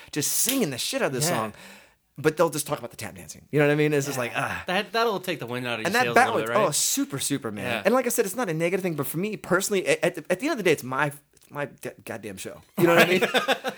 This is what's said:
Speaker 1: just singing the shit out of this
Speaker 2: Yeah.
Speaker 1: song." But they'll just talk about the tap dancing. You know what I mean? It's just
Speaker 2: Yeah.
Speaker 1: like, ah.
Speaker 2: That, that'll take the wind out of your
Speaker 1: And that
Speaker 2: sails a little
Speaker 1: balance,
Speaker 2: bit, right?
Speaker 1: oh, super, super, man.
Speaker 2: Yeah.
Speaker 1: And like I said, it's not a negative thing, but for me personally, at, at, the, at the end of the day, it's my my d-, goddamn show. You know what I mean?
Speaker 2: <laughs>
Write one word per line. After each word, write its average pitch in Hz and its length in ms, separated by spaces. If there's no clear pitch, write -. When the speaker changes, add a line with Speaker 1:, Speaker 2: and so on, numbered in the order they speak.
Speaker 1:
just 147 200
singing 247 380
the 123 80
shit 262 240
out 190 40
of 143 60
this 135 160
Speaker 2:
Yeah. 175 80
Speaker 1:
song." 110 160
But 156 160
they'll 170 140
just 147 160
talk 147 120
about 120 120
the - 60
tap 95 180
dancing. - 380
You 143 80
know 147 80
what 147 40
I 147 40
mean? 151 160
It's 139 140
just 135 120
Speaker 2:
Yeah. 123 40
Speaker 1:
like, 117 120
ah. 107 320
Speaker 2:
That, 190 260
that'll 226 280
take 175 180
the 123 80
wind 123 220
out 120 60
of 110 80
your 113 40
Speaker 1:
And 190 80
that 247 80
Speaker 2:
sails 120 140
a - 20
little 247 140
Speaker 1:
balance, 135 160
Speaker 2:
bit, 117 80
right? 208 100
Speaker 1:
oh, 156 60
super, - 480
super, 131 320
man. 101 120
Speaker 2:
Yeah. 117 200
Speaker 1:
And 214 100
like 254 120
I - 20
said, 233 180
it's 185 80
not 233 140
a 160 60
negative 175 280
thing, 175 120
but 143 120
for 151 120
me 208 180
personally, 185 500
at, 143 160
at, 175 140
the, - 120
at 180 120
the 269 60
end 311 40
of 302 80
the 196 60
day, 175 80
it's 135 100
my 135 300
my 143 160
d-, - 240
goddamn 104 320
show. - 240
You 170 80
know 170 100
what 170 100
I 175 40
mean? 185 120
Speaker 2:
<laughs> 254 560